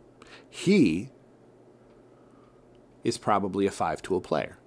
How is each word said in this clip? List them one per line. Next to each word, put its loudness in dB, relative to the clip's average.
He 2
is -2
probably 0
a 0
five-tool -4
player. -4